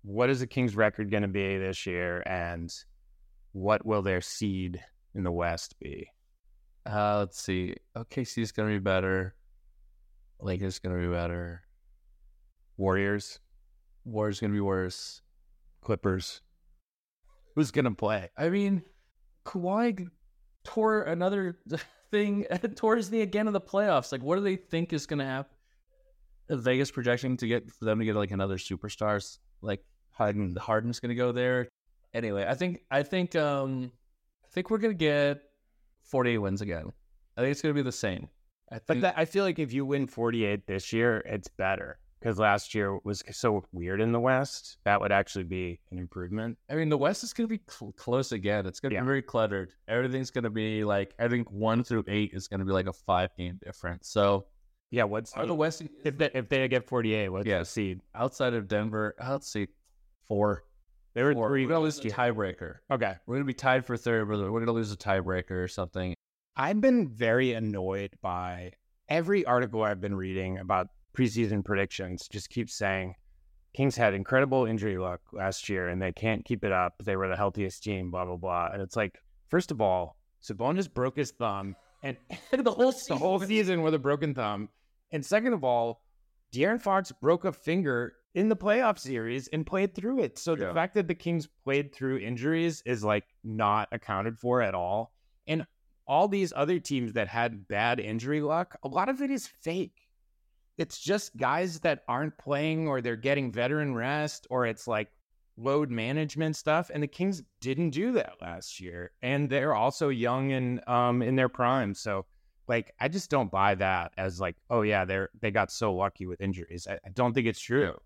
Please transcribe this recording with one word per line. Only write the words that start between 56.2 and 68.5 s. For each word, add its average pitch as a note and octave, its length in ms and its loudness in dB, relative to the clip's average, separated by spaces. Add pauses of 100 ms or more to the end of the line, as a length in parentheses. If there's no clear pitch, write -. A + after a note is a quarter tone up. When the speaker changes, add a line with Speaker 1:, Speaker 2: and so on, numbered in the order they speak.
Speaker 1:
if B2 160 -4
they C3 200 2
get B2 200 2
forty-eight, G#2+ 400 2
what's F#2+ 160 -4
the G#2 60 0
Speaker 2:
Yeah. F2+ 140 4
Speaker 1:
seed? F#2+ 360 -4 (140)
Speaker 2:
outside B2+ 400 0
of G#2 120 -2
Denver, G#2+ 560 0
uh, C3 100 -4
let's C#3 160 -6
see, G#2 200 -4 (580)
four. G#2 380 2 (500)
Speaker 1:
They A#2+ 80 2
were C#3+ 100 6
Speaker 2:
Four. A#2 160 2
Speaker 1:
three C3+ 160 4
Speaker 2:
We're B2 60 0
gonna D#3+ 140 4
lose D3+ 140 0
a - 40 -12
Speaker 1:
this - 40 -12
year. A#2+ 260 0
Speaker 2:
tiebreaker. F#2+ 460 -4 (120)
Speaker 1:
Okay. A2+ 240 0 (120)
Speaker 2:
We're B2 100 -4
gonna C#3 100 -2
be C3 80 -2
tied C3 320 2
for A#2+ 100 -2
third, A2+ 320 0
but G2+ 220 0
we're A2+ 100 0
gonna A#2 120 2
lose A2 200 -2
a G2+ 40 -8
tiebreaker F#2+ 540 0 (120)
or F2+ 60 -4
something. F2+ 460 -4 (420)
Speaker 1:
I've F#3 240 0
been B3 280 6
very A#2+ 440 2
annoyed G2+ 680 -2
by F2+ 520 -6 (360)